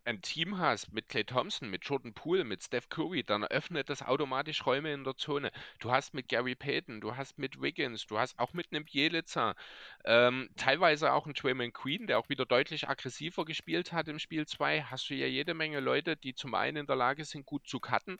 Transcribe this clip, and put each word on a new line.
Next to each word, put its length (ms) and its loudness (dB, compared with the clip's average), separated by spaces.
ein 180 -4
Team 360 -2
hast 340 2
mit 160 -4
Klay 160 0
Thompson, 460 -2
mit 160 -6
Jordan 280 -4
Poole, 300 0
mit 180 -6
Steph 280 -4
Curry, 340 -2
dann 220 2
öffnet 440 -2
das 120 -4
automatisch 640 0
Räume 260 2
in 140 -4
der 100 -2
Zone. 340 -2
Du 120 -2
hast 220 2
mit 140 -6
Gary 260 2
Payton, 460 -4
du 160 -6
hast 220 -10
mit 240 -8
Wiggins, 440 -2
du 140 -2
hast 180 0
auch 140 0
mit 220 -6
einem 100 -2
Bjelica, 720 0
ähm, 540 6
teilweise 560 6
auch 120 2
einen 100 -6
Draymond 380 0
Green, 340 -4
der 120 4
auch 80 -2
wieder 180 0
deutlich 440 2
aggressiver 560 -4
gespielt 480 -2
hat 160 0
im 100 -6
Spiel 260 -2
zwei, 360 2
hast 280 -6
du 40 -4
ja 140 0
jede 260 0
Menge 260 -2
Leute, 380 2
die 180 -8
zum 180 -8
einen 240 2
in 80 -4
der 120 0
Lage 260 2
sind, 220 -10
gut 200 -6
zu 140 -4
cutten, 400 -2